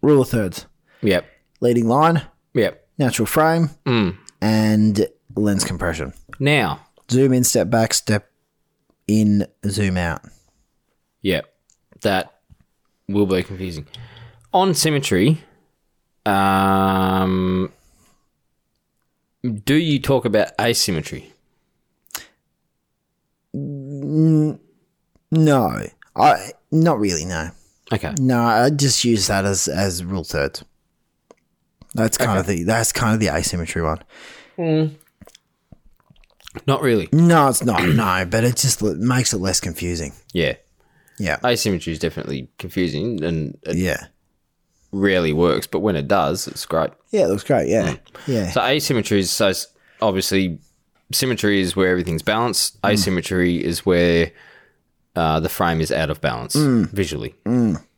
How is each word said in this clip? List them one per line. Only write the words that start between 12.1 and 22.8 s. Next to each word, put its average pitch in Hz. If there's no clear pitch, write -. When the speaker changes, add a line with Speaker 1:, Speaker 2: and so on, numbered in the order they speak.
Speaker 2:
will 101
be 92
confusing. 90
On 185
symmetry, 147
um, 95
do 139
you 156
talk 135
about 104
asymmetry? 90